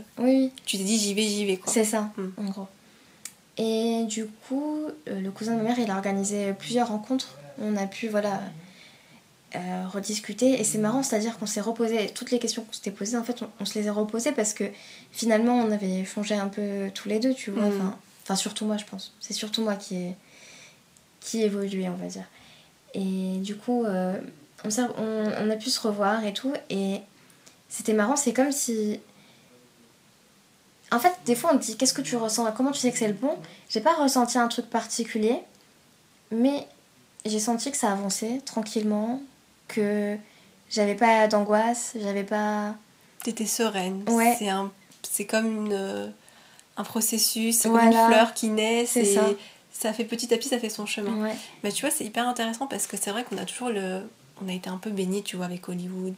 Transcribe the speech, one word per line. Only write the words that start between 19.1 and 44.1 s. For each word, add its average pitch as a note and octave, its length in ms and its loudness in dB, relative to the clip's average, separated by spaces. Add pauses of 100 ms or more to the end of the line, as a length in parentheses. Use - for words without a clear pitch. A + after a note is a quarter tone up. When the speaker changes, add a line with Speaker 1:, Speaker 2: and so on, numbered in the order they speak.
Speaker 1:
C'est - 140 -10
surtout G#3+ 280 -4
moi G#3+ 140 0
qui G3 220 -8
ai, F3+ 180 -6 (1040)
qui - 220 -4
ai A3 60 4
évolué, G3 420 -2
on F3+ 60 -4
va F3+ 100 -10
dire. F#3 240 -12 (640)
Et F#3+ 460 -2
du G3+ 180 -6
coup, A#3+ 260 0
euh, F#3 340 0 (460)
on G#3 60 -4
s'est, A#3 140 0 (140)
on, A3 260 -2 (140)
on G#3+ 120 0
a A3 80 2
pu A3 120 -6
se B3+ 120 -2
revoir G#3 420 2
et G#3 80 -2
tout. C4 220 -4 (160)
Et G3 320 -2 (640)
c'était - 260 -2
marrant, G#3+ 220 4
c'est C4+ 180 2
comme C4+ 200 4
si, G#3+ 480 0 (1900)
en A#3+ 80 4
fait, F4+ 140 6 (120)
des A#3+ 100 4
fois, D#4+ 160 2
on D4 40 6
me B3+ 40 4
dit, « A3 180 -4
Qu'est-ce C4 160 4
que C#4+ 80 -4
tu C4 140 -4
ressens ? A3+ 380 0
Comment C4 180 2
tu C#4 80 -4
sais B3 120 2
que A#3+ 60 -4
c'est A3+ 100 2
le G#3 60 2
bon ? » C4 220 0 (340)
J'ai A3 120 -2
pas D4+ 120 6
ressenti C4 460 4
un A#3+ 80 4
truc A#3 220 -4
particulier, A3+ 680 0 (920)
mais B3+ 360 2 (580)
j'ai G#3+ 140 0
senti A#3 320 -2
que C4+ 60 -4
ça G#3+ 140 2
avançait G3+ 540 -2
tranquillement, G#3+ 760 -2 (460)
que G#3 500 0 (540)
j'avais G#3 240 2
pas A3 320 6
d'angoisse, G#3+ 720 2
j'avais G3+ 240 -2
pas G#3 520 -2 (480)
Speaker 2:
T'étais A3+ 220 -4
sereine. G3 640 -2
Speaker 1:
Ouais. A#3 300 6